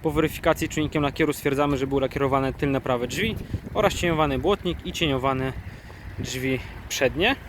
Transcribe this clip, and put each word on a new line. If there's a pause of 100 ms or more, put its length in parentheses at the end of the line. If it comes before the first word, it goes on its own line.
po
weryfikacji
czujnikiem
lakieru
stwierdzamy,
że
były
lakierowane
tylne
prawe
drzwi (380)
oraz
cieniowany
błotnik
i
cieniowane (680)
drzwi (300)
przednie. (140)